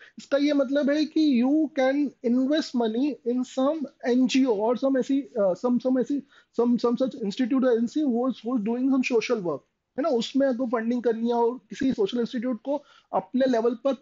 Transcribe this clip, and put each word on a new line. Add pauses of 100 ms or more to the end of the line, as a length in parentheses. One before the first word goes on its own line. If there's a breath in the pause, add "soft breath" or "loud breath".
(180 loud breath)
इसका
ये
मतलब
है
कि (200)
you (260)
can (280)
invest
money (240)
in (140)
some (280)
एनजीओ (120)
or
some
ऐसी, (240)
uh,
some,
some
ऐसी, (380 soft breath)
some,
some
such
institute
or
agency
who
is,
who
is
doing
some
social
work, (340)
है
ना।
उसमें
अगर
फंडिंग
करनी
है
और (120)
किसी
सोशल
इंस्टीट्यूट
को (360 soft breath)
अपने
लेवल
पर